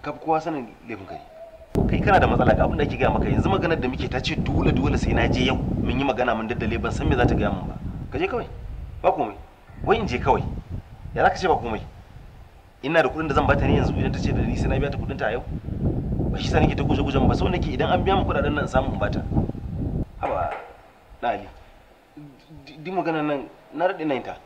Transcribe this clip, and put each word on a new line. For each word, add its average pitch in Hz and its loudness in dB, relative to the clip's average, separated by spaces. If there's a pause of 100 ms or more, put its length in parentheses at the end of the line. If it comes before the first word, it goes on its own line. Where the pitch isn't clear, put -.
Ka 147 -6
fi 143 -10
kowa 156 2
sanin 151 -6 (200)
laifin 101 -10
ka - -12
ne. - -4
Kai - 2
kana 196 6
da - 4
matsala 123 4
ga 123 4
abin - 0
da 147 2
ake - -4
gaya 127 4
maka. 107 2
Yanzu 110 2
maganar 170 2
da 127 0
muke - -4
ta 131 -2
ce 156 -2
dole - 2
dole 117 2
sai - 2
na 113 4
je 123 2
yau. 131 2
Mun - -2
yi 135 0
magana 123 2
mun 110 -4
daddale 110 -2
ban 110 -2
san 139 0
me 131 4
za 123 4
ta 113 4
gaya 104 2
mun 95 -6
ba. - -10 (340)
Ka 127 -4
je 175 0
kawai. 247 -4 (560)
Ba 185 4
komai. 120 -2 (460)
Wai - 4
in 220 -2
je 120 -2
kawai. - 4 (720)
Ya 131 2
za 190 6
ka 190 -4
ce 180 0
ba 151 6
komai? 113 -4 (1040)
Ina 160 4
da 127 4
kuɗin 156 -4
da 143 -2
zan 143 4
bata 143 4
ne 135 6
yanzu - 2
idan - 0
ta - -4
ce - 0
da - 2
ni 123 0
sai - 0
na 131 2
biya 139 0
ta - -4
kuɗin 135 -4
ta 131 -4
a 107 -2
yau? 127 -4 (840)
Ba - 0
shi - -4
sa 156 4
nake 151 4
ta 147 -2
guje-gujen 143 2
ba. - 6
Sau 185 2
nake 175 0
idan 143 0
an 175 2
biya 190 4
min 185 2
kuɗaɗen 143 0
nan 147 0
in 127 -6
samu 135 2
in - -4
bata. 101 -2 (960)
Haba, 85 -2 (720)
na 120 0
Ali. 101 -4 (1200)
Di, 135 -20
di 156 -10
maganar 160 0
nan 139 -2 (240)
na 156 0
daɗe 185 -4
na 147 0
yin 117 -2
ta. 98 -10